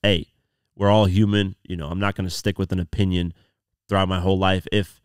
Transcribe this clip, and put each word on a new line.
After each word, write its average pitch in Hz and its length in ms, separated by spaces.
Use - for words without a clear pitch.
Hey, 98 260
we're 101 140
all 107 160
human. 101 580
You 92 120
know, 76 120
I'm 90 120
not 101 140
gonna 92 160
stick - 300
with 95 100
an 95 80
opinion 90 540
throughout 95 200
my 92 120
whole 95 180
life 95 320
if 101 340